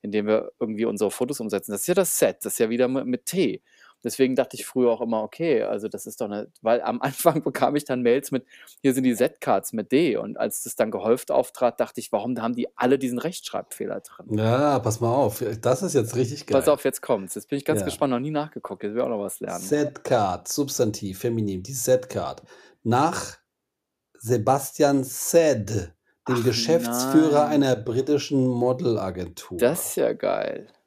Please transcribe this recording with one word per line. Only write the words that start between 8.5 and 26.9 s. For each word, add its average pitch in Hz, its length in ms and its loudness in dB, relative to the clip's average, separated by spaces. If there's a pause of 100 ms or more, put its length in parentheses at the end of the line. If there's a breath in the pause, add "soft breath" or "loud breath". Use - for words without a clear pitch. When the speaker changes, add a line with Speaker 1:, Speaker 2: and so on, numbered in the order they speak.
Speaker 1:
„Hier 135 120 4
sind 131 100 0
die 127 100 4
Z-Cards 117 600 0
mit 110 180 -4
D.“ 147 240 4
Und 107 240 -6
als 110 240 -4
das - 140 -10
dann 110 120 2
gehäuft 110 420 0
auftrat, 127 500 0
dachte - 180 -2
ich, - 140 -6
warum 113 280 -2
haben 117 140 -2
die 117 220 -4
alle 127 200 4
diesen 123 220 -2
Rechtschreibfehler 110 800 -8
drin? - 380 -8
Speaker 2:
Ja, 127 420 4
pass 110 220 -2
mal 117 120 2
auf, 127 300 2 (160)
das 127 240 0
ist 156 120 -4
jetzt 117 200 2
richtig 123 300 -2
Speaker 1:
Pass 135 180 2
Speaker 2:
geil. 151 120 6
Speaker 1:
auf, - 100 -16
jetzt 135 160 -2
kommt's. 98 340 -2
Jetzt - 140 -12
bin 143 80 -2
ich 135 80 -8
ganz 151 160 2
Speaker 2:
Ja. 95 60 -2
Speaker 1:
gespannt, 143 240 -2
noch 120 100 0
nie 147 100 -4
nachgeguckt, 147 520 -8
jetzt 104 100 -6
will 117 60 -2
ich 127 60 0
auch 127 40 -4
noch 113 100 -4
was 101 220 -8
lernen. 92 240 -6
Speaker 2:
Z-Card, 120 840 0
Substantiv, 110 720 -2
Feminin, 107 420 -2
die 113 120 -12
Z-Card. 123 680 -2 (400 loud breath)
Nach 131 540 0 (800)
Sebastian 135 840 2
Sed, 113 880 0 (340)
dem 127 120 0
Speaker 1:
Ach 113 40 0
Speaker 2:
Geschäftsführer 143 1000 4